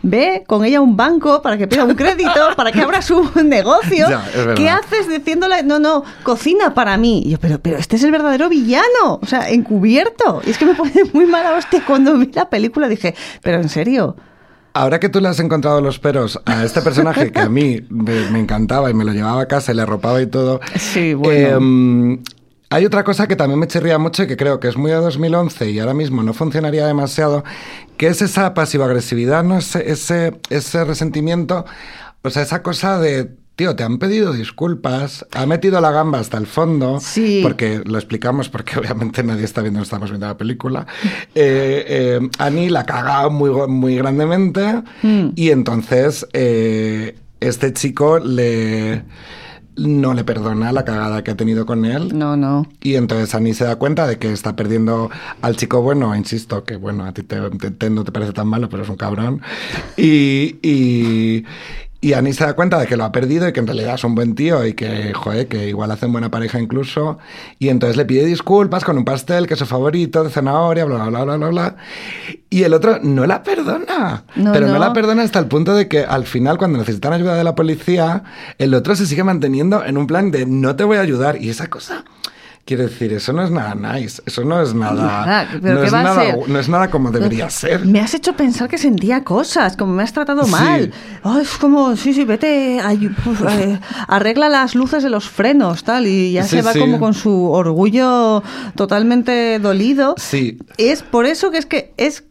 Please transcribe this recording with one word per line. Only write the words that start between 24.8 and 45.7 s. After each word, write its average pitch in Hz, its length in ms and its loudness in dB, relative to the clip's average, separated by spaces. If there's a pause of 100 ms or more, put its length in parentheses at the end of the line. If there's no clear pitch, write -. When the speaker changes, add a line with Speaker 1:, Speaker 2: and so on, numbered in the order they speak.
Speaker 2:
de 160 60 2
dos 165 220 0
mil 165 160 0
once 165 340 -2
y 104 100 -2
ahora 120 140 -2
mismo 135 300 -2
no 113 100 -2
funcionaría 151 540 -2
demasiado, 147 560 0 (540)
que 160 100 2
es 175 140 0
esa 190 320 0
pasivo-agresividad, 131 880 0
¿no? 185 140 2
Ese, 175 340 -4
ese, 165 480 -2 (100)
ese 156 360 -2
resentimiento, 160 800 -2 (580)
o 127 60 -4
sea, 147 140 -2
esa 170 200 -4
cosa 180 340 -2
de, 139 380 -2 (220)
tío, 143 180 -2
te 120 80 -6
han 117 160 -2
pedido 196 320 0
disculpas, 135 960 -4 (100)
ha 131 100 -2
metido 170 360 2
la 151 100 4
gamba 151 280 2
hasta 110 180 -6
el 104 100 -6
fondo, 143 540 0
Speaker 1:
Sí. 208 420 0
Speaker 2:
porque 110 400 -2
lo 107 140 -4
explicamos, 123 500 -4
porque - 280 -10
<laughs> 139 40 -2
obviamente 113 420 -6
nadie 110 220 -2
está 110 180 -6
viendo, 104 200 -4
estamos 101 280 -8
viendo 104 180 -8
la 104 100 -10
película. 123 500 -6 (480)
Eh, 135 880 0
eh, 131 80 -4 (100)
Annie 151 300 0
la 143 160 0
caga 139 420 -2
muy 143 220 0
go-, 135 180 0
muy 131 300 0
grandemente, 180 840 0 (220)
Speaker 1:
Mm. 208 320 2
Speaker 2:
y 165 140 2
entonces, 127 840 2